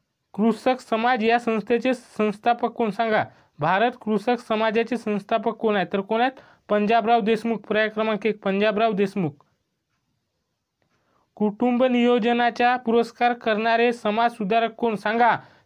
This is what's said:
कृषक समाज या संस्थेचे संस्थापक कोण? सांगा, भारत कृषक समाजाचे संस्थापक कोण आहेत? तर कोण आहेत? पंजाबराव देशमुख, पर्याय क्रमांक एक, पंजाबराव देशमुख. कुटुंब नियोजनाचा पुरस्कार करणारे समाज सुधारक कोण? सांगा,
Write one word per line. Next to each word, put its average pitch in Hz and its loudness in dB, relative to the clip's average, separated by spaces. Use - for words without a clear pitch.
कृषक 233 0
समाज 233 -2
या 226 2
संस्थेचे 233 -2
संस्थापक 233 -2
कोण? 233 -2
सांगा, 214 -2
भारत 190 0
कृषक 214 0
समाजाचे 226 -2
संस्थापक 220 -4
कोण 220 -2
आहेत? 185 0
तर 196 -2
कोण 220 -2
आहेत? 262 2
पंजाबराव 220 2
देशमुख, 220 0
पर्याय 214 -2
क्रमांक 214 -2
एक, 208 -2
पंजाबराव 208 0
देशमुख. 190 -2
कुटुंब 240 0
नियोजनाचा 240 2
पुरस्कार 233 0
करणारे 233 0
समाज 233 0
सुधारक 226 -2
कोण? 226 -2
सांगा, 214 2